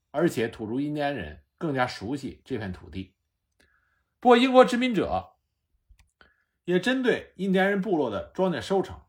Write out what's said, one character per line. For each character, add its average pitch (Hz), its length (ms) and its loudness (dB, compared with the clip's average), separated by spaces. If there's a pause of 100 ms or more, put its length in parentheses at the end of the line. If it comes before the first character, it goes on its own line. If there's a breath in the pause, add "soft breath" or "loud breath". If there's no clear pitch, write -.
(100)
而 165 180 0
且 113 200 0
土 113 200 -8
著 123 120 -4
印 147 160 -4
第 147 40 -4
安 143 140 -2
人 78 300 -12 (120)
更 160 160 -4
加 127 140 0
熟 127 300 -8
悉 - 280 -12
这 127 140 -8
片 98 140 -8
土 - 180 -16
地。 95 240 -12 (1040)
不 247 120 4
过 254 60 10
英 254 160 4
国 254 120 10
殖 247 120 2
民 247 160 -2
者 92 440 -4 (1300 soft breath)
也 180 160 2
针 254 240 -2
对 180 320 0
印 190 160 -2
第 190 80 4
安 196 100 2
人 202 100 0
部 190 160 -2
落 131 140 -2
的 95 240 -8
庄 185 160 0
稼 135 100 -4
收 190 220 -2
成 - 260 -12